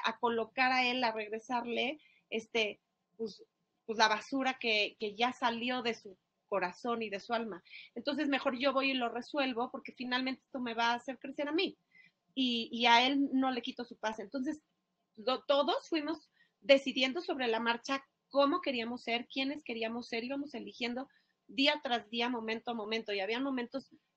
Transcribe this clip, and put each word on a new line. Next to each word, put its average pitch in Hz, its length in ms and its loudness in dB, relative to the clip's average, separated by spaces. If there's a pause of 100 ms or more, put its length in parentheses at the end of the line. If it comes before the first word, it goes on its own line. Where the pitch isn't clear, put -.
a 226 160 0
colocar 233 520 2
a 254 140 4
él, 247 180 2
a 226 80 2
regresarle, 233 880 -4 (300)
este, 220 520 -2 (360)
pues, 220 260 -8 (420)
pues 220 140 -4
la 220 80 8
basura 262 520 0
que, 214 400 0
que 208 160 -4
ya 233 180 2
salió 240 500 -2
de 226 100 -2
su 202 240 -14 (300)
corazón 208 560 -2
y 214 60 -6
de 196 100 -6
su 233 140 -4
alma. 220 300 -4 (320)
Entonces, 285 340 -2
mejor 262 300 2
yo 269 140 2
voy 269 180 2
y - 40 0
lo 240 140 0
resuelvo, 247 640 -2
porque - 220 -12
finalmente 254 500 -2
esto - 160 -10
me 247 140 -4
va 233 180 4
a 240 40 4
hacer 247 240 -8
crecer 277 280 -4
a 294 60 -2
mí. 330 240 0 (560)
Y, 240 380 0
y 233 140 0
a 233 200 8
él 277 280 4
no 262 180 4
le 240 100 -2
quito 247 220 -8
su 233 140 -12
paz. 220 220 -4
Entonces, 269 420 -4 (560)
lo, 226 260 -2
todos 285 460 2
fuimos 311 400 -2 (320)
decidiendo 262 600 4
sobre 285 260 -2
la 226 120 0
marcha 240 460 -2 (240)
cómo 277 320 4
queríamos 240 420 -4
ser, 240 240 -2
quiénes 269 360 -4
queríamos 226 440 -6
ser, 233 160 -4
íbamos 285 300 -6
eligiendo 240 560 -6 (380)
día 285 360 4
tras 240 260 -2
día, 233 200 0
momento 226 420 -4
a - 20 -2
momento. 220 400 -4
Y 202 60 -2
había 214 200 -2
momentos, 262 500 -4 (280)